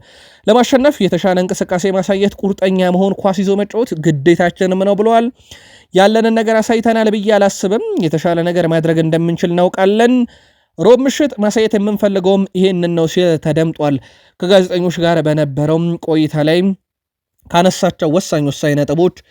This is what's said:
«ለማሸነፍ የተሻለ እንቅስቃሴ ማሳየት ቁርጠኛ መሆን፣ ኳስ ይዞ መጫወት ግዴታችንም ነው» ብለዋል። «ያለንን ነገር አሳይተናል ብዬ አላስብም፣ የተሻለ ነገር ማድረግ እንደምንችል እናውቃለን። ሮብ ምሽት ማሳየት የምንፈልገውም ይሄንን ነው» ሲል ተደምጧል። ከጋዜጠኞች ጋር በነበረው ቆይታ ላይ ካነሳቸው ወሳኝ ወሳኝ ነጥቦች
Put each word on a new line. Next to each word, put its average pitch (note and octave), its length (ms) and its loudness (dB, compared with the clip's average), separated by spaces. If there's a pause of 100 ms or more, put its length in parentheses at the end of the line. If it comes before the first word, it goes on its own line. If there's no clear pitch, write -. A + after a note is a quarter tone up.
(480)
«ለማሸነፍ B3 500 2
የተሻለ F3+ 400 0
እንቅስቃሴ F#3 540 -4
ማሳየት G3 460 -2
ቁርጠኛ F#3+ 420 -2 (120)
መሆን፣ G3 240 0
ኳስ F#3+ 220 -2
ይዞ G3 180 -2
መጫወት G#3 440 -4
ግዴታችንም F3 800 0
ነው» G3 140 0
ብለዋል። A3+ 300 2 (680)
«ያለንን A3 420 2
ነገር A3+ 220 0
አሳይተናል A3+ 540 0
ብዬ G#3 200 -4
አላስብም፣ G3+ 540 0 (160)
የተሻለ E3+ 420 -2
ነገር E3+ 240 -2
ማድረግ E3 320 0
እንደምንችል E3 520 -2
እናውቃለን። G3 640 2 (640)
ሮብ A3+ 200 4
ምሽት C#4 400 0
ማሳየት G#3+ 340 0
የምንፈልገውም G3 680 0 (100)
ይሄንን F3+ 400 0
ነው» E3 140 0
ሲል F3+ 320 0
ተደምጧል። D#3 560 -2 (440)
ከጋዜጠኞች F3+ 600 2
ጋር E3+ 240 2
በነበረው D3+ 560 0 (240)
ቆይታ D#3 400 0
ላይ D#3+ 160 2 (880)
ካነሳቸው F3 640 0
ወሳኝ D#3+ 340 -2
ወሳኝ C#3+ 300 -2
ነጥቦች E3 420 0 (140)